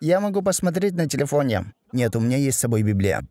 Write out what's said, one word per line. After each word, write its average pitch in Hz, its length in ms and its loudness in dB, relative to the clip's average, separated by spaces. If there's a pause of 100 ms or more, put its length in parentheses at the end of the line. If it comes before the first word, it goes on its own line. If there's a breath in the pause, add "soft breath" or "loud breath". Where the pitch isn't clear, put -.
Я 170 200 2
могу 202 200 -2
посмотреть 185 540 0
на 170 120 0
телефоне. 135 680 -2 (180)
Нет, 123 240 0
у 113 40 0
меня 123 180 0
есть 135 180 0
с - 60 -2
собой 117 200 2
Библия. 98 480 2